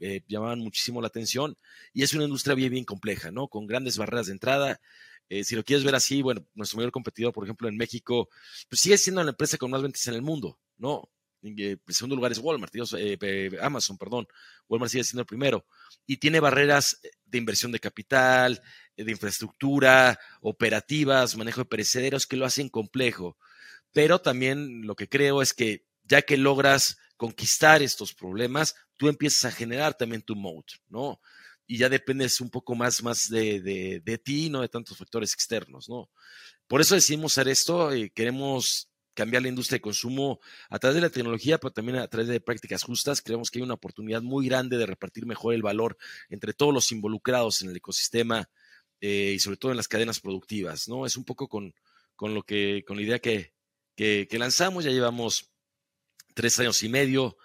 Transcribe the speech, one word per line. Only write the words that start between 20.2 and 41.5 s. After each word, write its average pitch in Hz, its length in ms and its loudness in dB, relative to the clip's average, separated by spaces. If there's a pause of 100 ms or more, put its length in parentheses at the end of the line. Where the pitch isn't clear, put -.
operativas, 120 960 0
manejo 117 260 -6
de - 20 -12
perecederos 127 640 -2
que 135 80 -4
lo 131 100 0
hacen 135 220 -2
complejo. 110 720 -4 (540)
Pero 156 280 6
también 131 680 -2
lo 104 80 -6
que - 140 -10
creo 139 340 4
es 131 100 2
que 110 320 -2 (200)
ya 139 180 8
que 147 140 2
logras 139 600 4 (180)
conquistar 151 640 6
estos 117 320 -4
problemas, 123 640 -2 (200)
tú 143 120 4
empiezas 143 380 2
a 113 100 -4
generar 131 380 -2
también 113 280 -4
tu 110 140 -8
moat, 87 300 -8 (220)
¿no? 127 320 -8 (460)
Y 117 100 -6
ya 123 120 6
dependes 131 520 0
un 123 100 -8
poco 123 260 -6
más, 120 260 0
más 117 260 -2
de, 107 320 0
de, 92 400 -6
de 110 180 -6
ti, 147 300 -4
no 143 120 -4
de 120 80 -2
tantos 117 280 -12
factores 107 380 -4
externos, - 540 -6
¿no? 117 200 -12 (600)
Por 135 120 6
eso 160 140 6
decidimos 156 420 4
hacer 131 120 4
esto, 160 440 2
eh, 110 180 -2
queremos 131 800 -2 (260)
cambiar 117 280 2
la 127 60 -2
industria 127 280 -2
de 113 60 -6
consumo 123 580 -4 (300)
a 104 80 -6
través 131 160 4
de 170 80 2
la 170 80 4
tecnología, 120 480 0